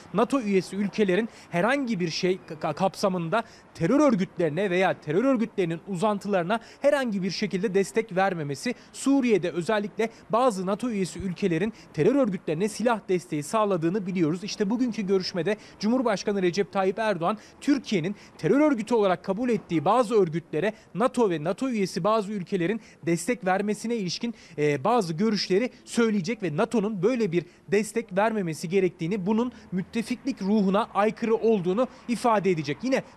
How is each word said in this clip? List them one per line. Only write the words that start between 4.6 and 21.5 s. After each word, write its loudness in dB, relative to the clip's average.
veya 2
terör 0
örgütlerinin 0
uzantılarına 0
herhangi 0
bir -2
şekilde -4
destek -2
vermemesi, -2
Suriye'de 2
özellikle -2
bazı 2
nato -2
üyesi -4
ülkelerin -2
terör 4
örgütlerine 0
silah 0
desteği -2
sağladığını 0
biliyoruz. 0
İşte -2
bugünkü -2
görüşmede 0
Cumhurbaşkanı 0
Recep 0
Tayyip 0
Erdoğan, -2
Türkiye'nin 0
terör 4
örgütü 2
olarak 2
kabul -2
ettiği 0
bazı 2
örgütlere 0
nato 2
ve -2
nato -2